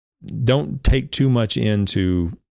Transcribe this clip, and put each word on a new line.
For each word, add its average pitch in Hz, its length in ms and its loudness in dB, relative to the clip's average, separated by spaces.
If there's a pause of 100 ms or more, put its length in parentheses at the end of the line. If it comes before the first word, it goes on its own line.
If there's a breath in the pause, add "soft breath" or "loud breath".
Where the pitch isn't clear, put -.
(440)
don't 139 400 0
take 135 280 2
too 135 180 2
much 120 260 0
into 98 840 0 (140)